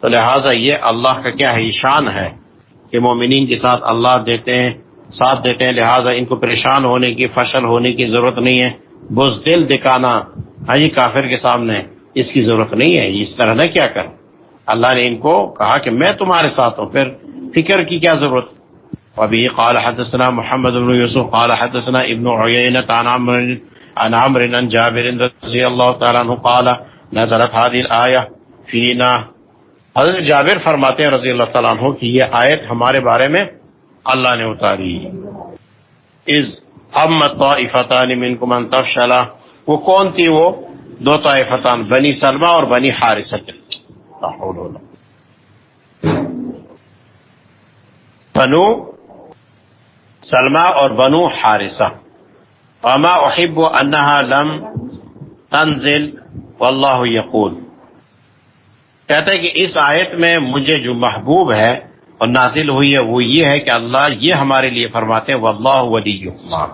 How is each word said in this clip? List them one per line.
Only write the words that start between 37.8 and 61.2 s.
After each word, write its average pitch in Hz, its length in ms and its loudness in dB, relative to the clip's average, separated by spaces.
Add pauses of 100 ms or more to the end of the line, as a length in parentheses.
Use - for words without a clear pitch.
منکم 123 320 -2
ان 123 160 -2
تفشلا، 123 540 2 (440)
وہ 151 100 2
کون 190 360 2
تھی؟ 175 160 0
وہ 160 220 4 (480)
دو 139 180 2
طائفتان، 127 680 0
بنی 131 300 2
سلمہ 139 340 0
اور 170 180 4
بنی 123 260 2
حارثہ۔ 113 460 -2 (4000)
بنو 160 580 2 (1300)
سلمہ 139 520 2
اور 139 160 2
بنو 135 360 2
حارثہ۔ 104 640 0 (960)
وما 143 300 4
احب 160 460 0
انہا 143 600 2
لم 139 280 0 (1040)
تنزل 147 600 0 (500)
واللہ 131 440 0
یقول، 107 500 -2 (1500)
کہتا 160 240 2
ہے 190 60 0
کہ 170 160 -4
اس 170 220 0
آیت 160 380 0
میں 170 240 2
مجھے 139 400 -2
جو 123 160 -4
محبوب 120 580 0